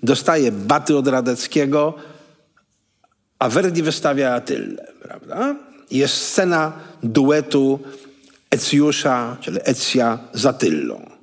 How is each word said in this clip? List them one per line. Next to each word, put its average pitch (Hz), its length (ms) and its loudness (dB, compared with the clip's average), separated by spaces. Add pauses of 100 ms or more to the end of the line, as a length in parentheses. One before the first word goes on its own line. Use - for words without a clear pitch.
dostaje 135 500 2
baty 143 440 0
od 135 120 2
Radeckiego, 139 840 0 (1400)
a 127 100 2
Verdi 170 340 2
wystawia 143 520 0
Atylę, - 580 -6 (100)
prawda? - 540 -6 (340)
Jest 139 240 0
scena 165 580 0 (300)
duetu 139 800 2 (720)
Ecjusza, 131 920 0
czyli - 240 -6
Ecja 117 540 0 (140)
z 117 140 -2
Atylą. 67 640 -2 (120)